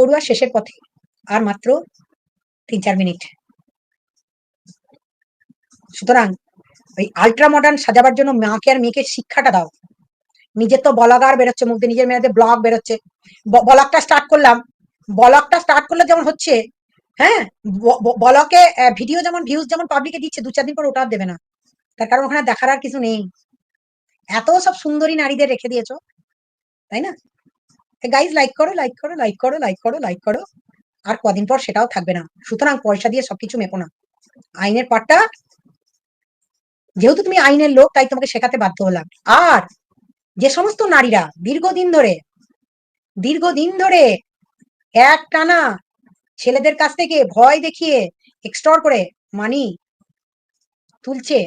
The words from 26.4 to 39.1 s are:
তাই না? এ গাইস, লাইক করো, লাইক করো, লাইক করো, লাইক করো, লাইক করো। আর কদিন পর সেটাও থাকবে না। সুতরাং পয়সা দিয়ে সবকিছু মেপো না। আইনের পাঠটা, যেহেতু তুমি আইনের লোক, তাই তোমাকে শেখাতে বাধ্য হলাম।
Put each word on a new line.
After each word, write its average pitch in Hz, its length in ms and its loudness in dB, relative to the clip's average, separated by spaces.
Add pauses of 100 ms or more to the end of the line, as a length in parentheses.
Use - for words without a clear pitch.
তাই 226 120 -8
না? 370 100 -8 (920)
এ 247 60 -8
গাইস, 285 220 0
লাইক 277 260 -2
করো, 330 160 -2
লাইক 269 280 -6
করো, 320 140 -12
লাইক 220 260 -6
করো, 269 160 -4
লাইক 208 260 -6
করো, 233 160 -4
লাইক 185 260 -10
করো। 220 160 -4 (640)
আর 220 200 -6
কদিন 202 220 -2
পর 262 140 -2
সেটাও 220 280 -4
থাকবে 180 260 -6
না। 170 140 -8 (180)
সুতরাং 269 380 -2
পয়সা 208 260 -2
দিয়ে 247 140 -4
সবকিছু 202 340 -12
মেপো 190 200 -8
না। 170 100 -10 (680)
আইনের 208 340 -4
পাঠটা, 302 380 2 (1700)
যেহেতু 285 280 2
তুমি 370 140 -2
আইনের 294 320 4
লোক, 269 240 6
তাই 269 120 2
তোমাকে 262 220 -6
শেখাতে 240 300 -4
বাধ্য 196 260 -4
হলাম। 180 220 -4 (200)